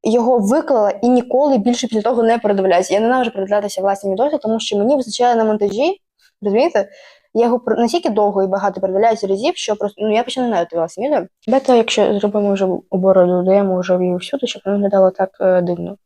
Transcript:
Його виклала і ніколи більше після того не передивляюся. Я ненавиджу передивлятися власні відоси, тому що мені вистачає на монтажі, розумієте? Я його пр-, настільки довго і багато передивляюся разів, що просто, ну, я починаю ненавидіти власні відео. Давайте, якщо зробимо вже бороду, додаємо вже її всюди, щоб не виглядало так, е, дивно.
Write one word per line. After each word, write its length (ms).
Його 360
виклала 520
і 180
ніколи 500
більше 280
після 160
того 200
не 160
передивляюся. 560
Я 60
ненавиджу 300
передивлятися 500
власні 320
відоси, 260
тому 220
що 160
мені 200
вистачає 400
на 80
монтажі, 560
розумієте? 460
Я 100
його 160
пр-, 180
настільки 320
довго 320
і 40
багато 340
передивляюся 460
разів, 300
що 200
просто, 260
ну, 120
я 100
починаю 260
ненавидіти 260
власні 300
відео. 200
Давайте, 300
якщо 420
зробимо 340
вже 160
бороду, 420
додаємо 480
вже 140
її 220
всюди, 300
щоб 200
не 60
виглядало 380
так, 200
е, 220
дивно. 440